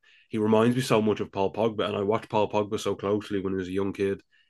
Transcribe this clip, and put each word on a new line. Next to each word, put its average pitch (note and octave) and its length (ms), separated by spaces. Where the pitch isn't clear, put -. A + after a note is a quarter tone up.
"He A2+ 100
reminds A2 380
me C3 60
so A#2 200
much - 180
of G2 120
Paul G2 200
Pogba." G#2 340
And G2+ 100
I G2+ 60
watched G#2 280
Paul G#2+ 200
Pogba G#2 300
so G2+ 140
closely G2+ 460
when F#2+ 120
he F#2+ 60
was F2+ 100
a F2+ 40
young G2 200
kid G2 280